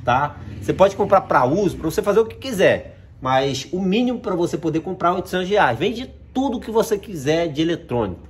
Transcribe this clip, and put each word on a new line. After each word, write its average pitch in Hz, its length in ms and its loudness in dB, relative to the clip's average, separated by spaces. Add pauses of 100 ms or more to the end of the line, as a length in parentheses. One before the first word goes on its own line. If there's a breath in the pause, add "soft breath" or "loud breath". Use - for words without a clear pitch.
tá? 135 340 0 (220 loud breath)
Você - 140 -2
pode 190 220 4
comprar 196 260 4
pra 143 240 2
uso, 170 320 0
pra 156 140 -4
você - 100 -2
fazer 202 200 4
o 226 40 4
que - 120 -12
quiser. 175 600 0 (240 loud breath)
Mas 131 500 0
o 185 80 -4
mínimo 226 400 0
pra 196 140 -4
você 175 240 -2
poder 160 220 -2
comprar 175 300 -2
é - 40 2
oitocentos 180 340 -4
reais. 170 300 2
Vende 226 300 -4 (260)
tudo 254 260 -2
que - 120 -10
você 214 260 2
quiser 165 540 -2
de 143 100 -2
eletrônico. 120 680 -2